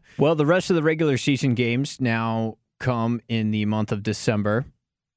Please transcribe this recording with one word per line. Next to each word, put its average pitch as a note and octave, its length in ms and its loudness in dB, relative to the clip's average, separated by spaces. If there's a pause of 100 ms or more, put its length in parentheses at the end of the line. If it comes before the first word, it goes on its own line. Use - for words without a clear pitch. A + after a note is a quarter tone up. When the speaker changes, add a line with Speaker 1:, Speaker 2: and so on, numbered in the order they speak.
Speaker 1:
<laughs> - 140 -8
Speaker 2:
Well, D#3 160 4
the D3+ 100 2
rest F3 240 2
of F3+ 60 2
the D#3+ 80 2
regular D#3+ 340 2
season C3+ 380 0
games B2 440 -2
now A2+ 580 -2 (220)
come A#2 480 -2
in A2 220 -2
the G#2+ 160 0
month G#2+ 260 -2
of G#2 120 -4
December, G#2+ 640 -2 (500)